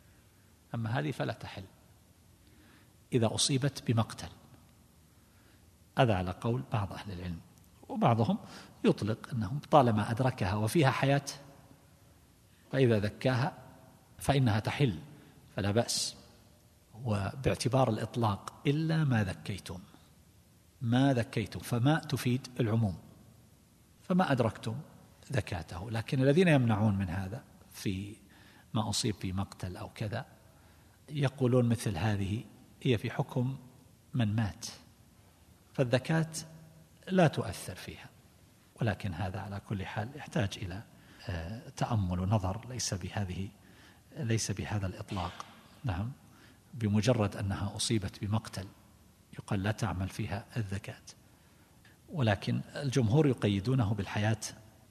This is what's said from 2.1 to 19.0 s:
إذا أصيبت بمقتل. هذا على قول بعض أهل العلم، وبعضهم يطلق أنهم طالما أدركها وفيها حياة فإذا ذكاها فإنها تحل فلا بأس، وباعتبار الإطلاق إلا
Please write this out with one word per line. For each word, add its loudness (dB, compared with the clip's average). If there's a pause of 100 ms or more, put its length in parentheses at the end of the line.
إذا 2
أصيبت 0
بمقتل. 0 (1700)
هذا 6
على 0
قول -2
بعض -2
أهل -12
العلم، -8 (500)
وبعضهم 4 (460)
يطلق 0
أنهم -4 (120)
طالما 6
أدركها 0
وفيها 2
حياة 2 (1500)
فإذا 6
ذكاها 0 (640)
فإنها 4
تحل 0 (560)
فلا 0
بأس، 0 (880)
وباعتبار 0
الإطلاق -2 (140)
إلا 0